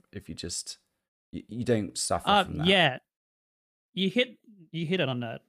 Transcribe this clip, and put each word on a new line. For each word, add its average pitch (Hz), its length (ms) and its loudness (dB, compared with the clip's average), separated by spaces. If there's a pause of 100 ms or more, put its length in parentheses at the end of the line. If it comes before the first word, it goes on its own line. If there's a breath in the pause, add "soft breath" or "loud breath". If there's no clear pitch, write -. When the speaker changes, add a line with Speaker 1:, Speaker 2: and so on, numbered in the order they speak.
(120)
Speaker 1:
if - 180 -14
you - 60 -10
just, - 420 -8 (540)
you, - 160 -10
you 117 160 -6
don't 110 340 0
suffer - 320 -2
Speaker 2:
Uh, 202 160 6
Speaker 1:
from - 120 -8
that. 151 80 0
Speaker 2:
yeah. 170 320 4 (960)
You 185 180 0
hit, 240 260 0 (340)
you 165 140 -4
hit 180 140 0
it 139 100 2
on 123 120 -2
the 117 280 -8